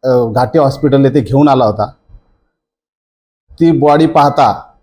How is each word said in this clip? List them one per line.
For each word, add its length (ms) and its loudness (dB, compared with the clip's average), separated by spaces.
अ, 60 -4
घाटी 240 -2
हॉस्पिटल 460 0
येथे 160 0
घेऊन 280 0
आला 160 2
होता. 260 -4
ती 120 2
बॉडी 340 2
पाहता 640 0